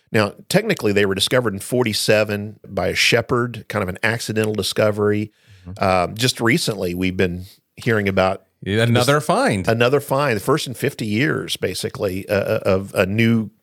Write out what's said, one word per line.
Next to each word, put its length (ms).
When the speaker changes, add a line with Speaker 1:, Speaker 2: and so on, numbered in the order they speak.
Speaker 1:
Now, 220
technically, 420
they 140
were 80
discovered 400
in 60
forty-seven 1080
by 200
a 60
shepherd, 720
kind 140
of 60
an 140
accidental 520
discovery. 800
Speaker 2:
Mm-hmm. 160
Speaker 1:
Um, 340
just 220
recently, 560
we've 220
been 280
hearing 320
about 340
Speaker 2:
Yeah, 220
another 320
Speaker 1:
this 100
Speaker 2:
find. 420
Speaker 1:
Another 320
find, 360
the 40
first 260
in 80
fifty 320
years, 500
basically, 720
uh, 60
uh, 300
of 300
a 100
new 460